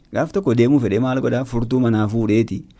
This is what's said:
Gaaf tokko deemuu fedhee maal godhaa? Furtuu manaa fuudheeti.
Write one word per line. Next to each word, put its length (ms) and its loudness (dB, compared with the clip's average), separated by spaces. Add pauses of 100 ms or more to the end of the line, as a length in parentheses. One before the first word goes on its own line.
(120)
Gaaf 200 -4
tokko 220 0
deemuu 260 4
fedhee 200 0
maal 200 -2
godhaa? 240 -2
Furtuu 360 -2
manaa 280 2
fuudheeti. 500 0 (220)